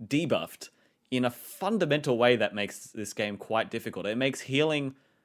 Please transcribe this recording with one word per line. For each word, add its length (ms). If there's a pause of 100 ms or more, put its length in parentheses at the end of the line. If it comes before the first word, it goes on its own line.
debuffed 680 (420)
in 140
a 60
fundamental 840
way 200
that 180
makes 320
this 260
game 240
quite 360
difficult. 340
It 100
makes 260
healing 520 (300)